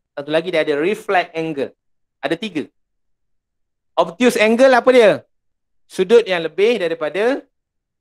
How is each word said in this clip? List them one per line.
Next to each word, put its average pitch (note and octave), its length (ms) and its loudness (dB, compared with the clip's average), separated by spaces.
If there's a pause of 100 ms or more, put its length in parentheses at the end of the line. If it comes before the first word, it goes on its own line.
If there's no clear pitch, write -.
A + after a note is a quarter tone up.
(180)
Satu C#3+ 160 -12
lagi E3+ 160 -2
dia D#3+ 160 -2
ada D3+ 120 -2
reflect F#3 600 -2
angle. D#3 360 -8 (520)
Ada C#3 120 -2
tiga. E3 280 -8 (1300)
Obtuse F3 400 0
angle A3+ 360 4
apa B3 200 2
dia? A3+ 180 6 (760)
Sudut G3 360 2
yang F3+ 200 -4
lebih G3 320 0
daripada E3+ 640 -4 (600)